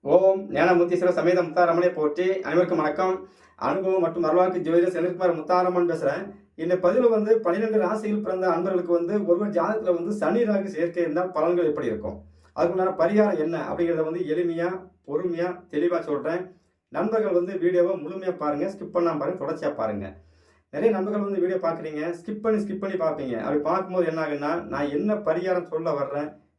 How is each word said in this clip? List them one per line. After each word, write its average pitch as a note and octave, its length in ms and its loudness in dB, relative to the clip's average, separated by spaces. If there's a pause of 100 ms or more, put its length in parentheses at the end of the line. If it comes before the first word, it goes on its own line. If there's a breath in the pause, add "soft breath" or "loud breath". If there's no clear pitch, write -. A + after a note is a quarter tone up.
(160)
ஓம் F#3+ 260 6 (140)
ஞானமூர்த்தீஸ்வர F3 600 4
சமேத F3 300 4
முத்தாரம்மனை E3+ 500 4
போற்றி. D#3 300 0 (220)
அனைவருக்கும் D#3+ 340 2
வணக்கம். F#3 340 0 (520 loud breath)
அனுபவம் F#3+ 380 0
மற்றும் E3 200 -2
வரலாற்று F3 400 2
ஜோதிடர் F3 280 2
செந்தில்குமார் F3 440 0
முத்தாரம்மன் F3+ 540 2
பேசுறேன். D3 300 -2 (420)
இந்த F3+ 200 2
பதிவுல B3 300 4
வந்து G#3+ 180 2 (140)
பன்னிரெண்டு G#3+ 380 0
ராசியில் G#3 420 -2
பிறந்த F#3 200 -2 (100)
அன்பர்களுக்கு F3 420 0
வந்து E3+ 160 0 (160)
ஒருவர் F#3+ 260 2
ஜாதகத்துல F3+ 420 0
வந்து F3 220 -4
சனி G3 300 2
ராகு G3 260 0
சேர்க்கை E3+ 280 -2
இருந்தால் E3 340 -2
பலன்கள் E3+ 340 2
எப்படி C#3 200 -2
இருக்கும், G#2 260 -8 (380 soft breath)
அதுக்குண்டான F#3 460 0
பரிகாரம் G3+ 440 4
என்ன E3 100 -2 (140)
அப்படிங்கிறத E3+ 400 0
வந்து F3 120 -4 (120)
எளிமையா, E3+ 360 0 (400)
பொறுமையா, E3+ 400 -2 (240)
தெளிவா E3+ 260 2 (100)
சொல்றேன். D3+ 340 -2 (540 soft breath)
நண்பர்கள் G#3+ 420 2
வந்து F#3 240 -4
வீடியோவை F3+ 400 4
முழுமையா F#3 300 -6 (100)
பாருங்க, D3 320 -2
ஸ்கிப் F3 220 -10
பண்ணாம E3 260 0
பாருங்க, - 180 -4
தொடர்ச்சியா D3 300 -4 (100)
பாருங்க. G#2 240 -4 (720 soft breath)
நிறைய D#3 220 4
நண்பர்கள் G3+ 300 -2
வந்து F3+ 180 0
வீடியோ F3+ 200 0
பாக்குறீங்க, D#3 380 -4 (160)
ஸ்கிப் G#3 260 -10
பண்ணி, G#3+ 200 2
ஸ்கிப் F#3 200 -6
பண்ணி F#3 200 -4
பாப்பீங்க. C#3+ 300 -2 (100)
அப்படி D3 160 0 (100)
பார்க்கும்போது F3+ 420 0
என்ன D#3+ 140 -2
ஆகுன்னா, D3 260 -4 (220)
நான் C#3+ 240 -2
என்ன G#3 180 0 (100)
பரிகாரம் F3+ 460 0
சொல்ல D#3+ 260 -2
வர்றேன் C#3+ 320 -6 (280)